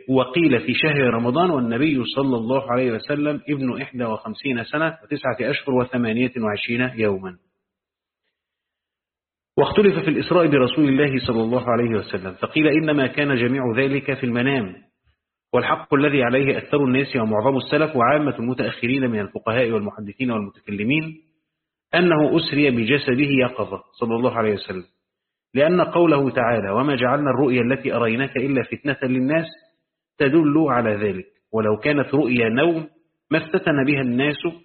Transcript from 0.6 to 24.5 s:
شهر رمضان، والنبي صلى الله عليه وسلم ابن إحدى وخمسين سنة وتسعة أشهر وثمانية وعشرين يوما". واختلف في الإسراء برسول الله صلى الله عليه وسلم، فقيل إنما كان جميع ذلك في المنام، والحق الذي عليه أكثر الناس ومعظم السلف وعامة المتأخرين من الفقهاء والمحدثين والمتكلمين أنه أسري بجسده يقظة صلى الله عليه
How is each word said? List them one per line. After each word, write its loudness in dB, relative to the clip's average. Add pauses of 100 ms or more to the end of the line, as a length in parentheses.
شهر 2
رمضان، 2
والنبي 0 (120)
صلى 0
الله -2
عليه 0
وسلم -4
ابن -4
إحدى -8
وخمسين -6
سنة -4
وتسعة -4
أشهر -2
وثمانية 0
وعشرين -4
يوما". -2 (2250)
واختلف 4
في -2
الإسراء 2
برسول 2
الله 2
صلى 0
الله -2
عليه 0
وسلم، -8
فقيل 0
إنما 2
كان 0
جميع 0 (160)
ذلك 0
في -8
المنام، -2 (800)
والحق 0
الذي 2
عليه 0
أكثر -2
الناس 0
ومعظم 0
السلف 0
وعامة 2
المتأخرين -2
من -2
الفقهاء -2
والمحدثين -6
والمتكلمين -4 (720)
أنه 4
أسري 2
بجسده 0 (120)
يقظة -4 (180)
صلى -2
الله 0
عليه 0